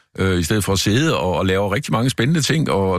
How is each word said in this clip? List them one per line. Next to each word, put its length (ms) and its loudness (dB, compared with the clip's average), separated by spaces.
øh, 200 0
i 40 0
stedet 200 0
for 100 0
at 60 0
sidde 380 2
og, 160 -2
og 120 0
lave 300 0
rigtig 160 -4
mange 180 0
spændende 320 0
ting, 280 0
og, 300 2